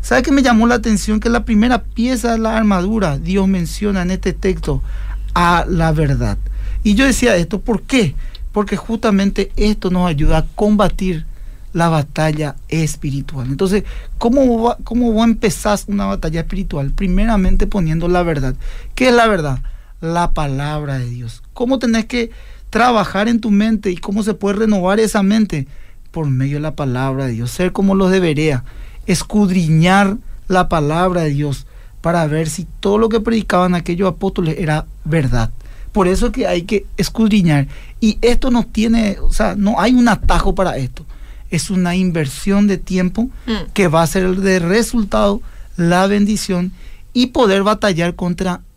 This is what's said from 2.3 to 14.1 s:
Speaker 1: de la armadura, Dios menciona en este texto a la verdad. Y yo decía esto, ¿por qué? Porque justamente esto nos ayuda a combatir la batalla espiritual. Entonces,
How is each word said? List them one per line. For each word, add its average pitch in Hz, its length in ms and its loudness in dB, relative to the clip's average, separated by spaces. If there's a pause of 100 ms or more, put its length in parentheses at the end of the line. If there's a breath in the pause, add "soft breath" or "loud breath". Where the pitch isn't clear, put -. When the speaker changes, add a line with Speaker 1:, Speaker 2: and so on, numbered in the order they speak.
Speaker 1:
de 226 60 0
la 220 180 0
armadura, 196 600 0
Dios 185 300 0
menciona 190 540 -2
en 180 100 -2
este 190 220 -2
texto 160 480 -2 (540 loud breath)
a 175 320 2
la 165 240 2
verdad. 131 460 0 (460 loud breath)
Y 208 120 4
yo 262 100 4
decía 240 300 4
esto, 175 240 -2
¿por 226 240 -2
qué? 214 320 0 (360 loud breath)
Porque 202 260 -2
justamente 202 760 0
esto 208 360 0
nos 180 180 2
ayuda 156 300 4
a 156 60 0 (100)
combatir 196 680 2 (480 soft breath)
la 170 160 2
batalla 151 680 -2 (120)
espiritual. 143 800 -4
Entonces, 185 360 0 (340 loud breath)